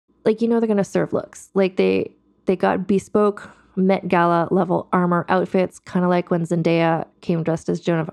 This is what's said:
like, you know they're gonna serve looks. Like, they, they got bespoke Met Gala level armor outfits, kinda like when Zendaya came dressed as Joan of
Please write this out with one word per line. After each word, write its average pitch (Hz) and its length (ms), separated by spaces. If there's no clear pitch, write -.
like, 220 160
you 226 60
know 233 140
they're 226 80
gonna 202 160
serve 170 280
looks. - 420
Like, 190 200
they, 190 380
they 185 80
got 185 320
bespoke 208 640
Met 190 320
Gala 170 460
level 180 400
armor 175 360
outfits, 185 520
kinda 180 260
like 175 240
when 170 140
Zendaya 165 600
came 165 220
dressed 160 260
as 175 120
Joan 170 180
of 160 140